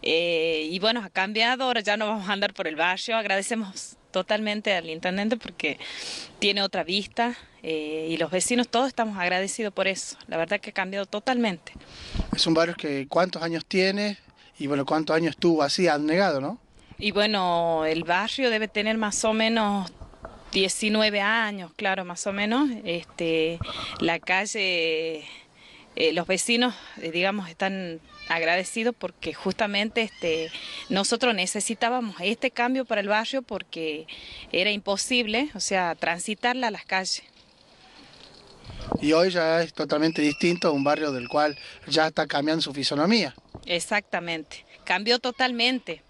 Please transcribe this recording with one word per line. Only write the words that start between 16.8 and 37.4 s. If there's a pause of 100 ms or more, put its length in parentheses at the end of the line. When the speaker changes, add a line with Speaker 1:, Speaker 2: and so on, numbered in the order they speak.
Speaker 1:
Y
bueno,
el
barrio
debe
tener
más
o
menos (600)
diecinueve
años,
claro,
más
o
menos. (140)
Este, (440)
la
calle, (680)
eh,
los
vecinos, (260)
eh,
digamos,
están (280)
agradecidos
porque
justamente,
este, (380)
nosotros
necesitábamos
este
cambio
para
el
barrio
porque (460)
era
imposible,
o
sea,
transitarla
a
las
calles. (1800)